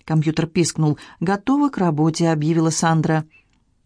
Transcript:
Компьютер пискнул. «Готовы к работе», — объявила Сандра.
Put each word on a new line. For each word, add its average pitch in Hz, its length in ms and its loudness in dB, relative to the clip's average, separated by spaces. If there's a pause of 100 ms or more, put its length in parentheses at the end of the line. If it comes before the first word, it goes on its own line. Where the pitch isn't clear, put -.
Компьютер 160 420 0
пискнул. 156 500 0 (220)
«Готовы 254 500 0
к - 80 -6
работе», — 165 540 0
объявила 160 400 0
Сандра. 160 540 0 (600)